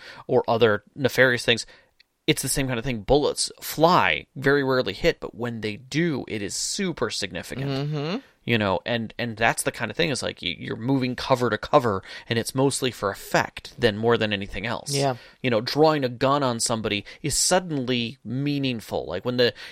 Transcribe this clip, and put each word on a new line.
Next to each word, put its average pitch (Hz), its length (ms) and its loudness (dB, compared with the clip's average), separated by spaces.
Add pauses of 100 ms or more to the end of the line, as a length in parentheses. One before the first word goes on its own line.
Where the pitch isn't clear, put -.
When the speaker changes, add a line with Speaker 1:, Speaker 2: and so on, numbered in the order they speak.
(280)
Speaker 1:
or - 180 4
other 226 380 4 (100)
nefarious 131 520 2
things, 117 200 2 (600)
it's 151 140 2
the 135 80 -4
same 139 180 -2
kind 127 120 -4
of 113 40 -6
thing. 123 180 -4
Bullets 131 480 2 (120)
fly, 139 640 4 (100)
very 139 280 2
rarely 127 300 0
hit, - 280 0
but - 120 -10
when 117 280 -8
they 107 160 -4
do, 135 500 -2
it 104 140 -6
is 101 120 -6
super 160 560 -4
significant. 101 600 -6
Speaker 2:
Mm-hmm. 147 480 -4 (280)
Speaker 1:
You 117 140 0
know, 95 260 0
and, 113 320 -4
and 117 180 -6
that's 117 280 0
the 135 80 -2
kind 113 200 -6
of - 60 -16
thing, 165 140 0
is 120 100 -4
like, 92 200 -6
y-, 85 160 -6
you're 123 200 -8
moving 127 380 0
cover 123 340 0
to 104 80 0
cover, 117 460 2 (260)
and 117 100 0
it's - 160 -4
mostly 131 360 0
for 101 180 -4
effect - 680 -4
than, 110 200 2
more 113 200 4
than 107 140 0
anything 98 360 -6
else. 120 280 -6
Speaker 2:
Yeah. 139 200 0 (260)
Speaker 1:
You 131 80 0
know, 113 120 4
drawing 147 420 4
a 123 60 0
gun 135 340 2
on 120 160 0
somebody 107 440 -2 (200)
is 139 120 -2
suddenly 135 880 0
meaningful. 127 840 -4
Like, 87 180 -6
when 123 120 -2
the, 123 160 4 (180)